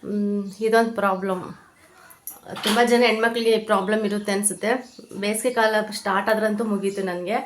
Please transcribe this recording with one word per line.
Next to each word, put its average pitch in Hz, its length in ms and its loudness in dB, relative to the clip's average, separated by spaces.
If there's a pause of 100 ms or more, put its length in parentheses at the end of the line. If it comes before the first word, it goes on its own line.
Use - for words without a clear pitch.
ಮ್, 202 460 -2 (100)
ಇದೊಂದು 226 300 4
ಪ್ರಾಬ್ಲಮ್. 190 540 -2 (1200)
ತುಂಬ 214 220 2
ಜನ 240 200 4
ಹೆಣ್ಮಕ್ಳಿಗೆ 226 440 2
ಈ 214 140 2
ಪ್ರಾಬ್ಲಮ್ 208 360 0
ಇರುತ್ತೆ 208 320 -2
ಅನ್ಸುತ್ತೆ. 202 600 -2 (200)
ಬೇಸಿಗೆ 214 420 -2
ಕಾಲ 220 200 4 (180)
ಸ್ಟಾರ್ಟ್ 202 380 -2
ಆದ್ರಂತೂ 214 340 0
ಮುಗೀತು 196 380 -2
ನನ್ಗೆ. 180 320 -4 (120)